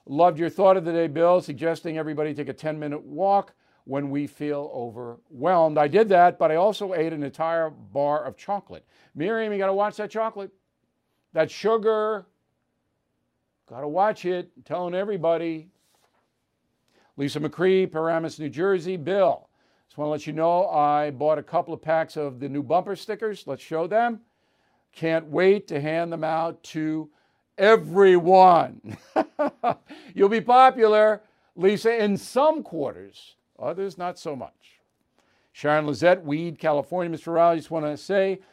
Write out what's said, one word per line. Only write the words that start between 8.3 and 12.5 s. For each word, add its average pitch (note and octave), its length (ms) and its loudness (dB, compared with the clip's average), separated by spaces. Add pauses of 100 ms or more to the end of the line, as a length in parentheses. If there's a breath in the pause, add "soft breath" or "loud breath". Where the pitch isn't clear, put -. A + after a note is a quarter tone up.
chocolate." F#3 500 -10 (300 soft breath)
Miriam, G#3+ 360 -4
you G3+ 80 -4
gotta F#3+ 140 0
watch G3+ 240 -2
that G#3 140 -8
chocolate. G#3+ 400 -8 (800)
That D#3+ 160 0
sugar. G#3+ 760 0 (1400)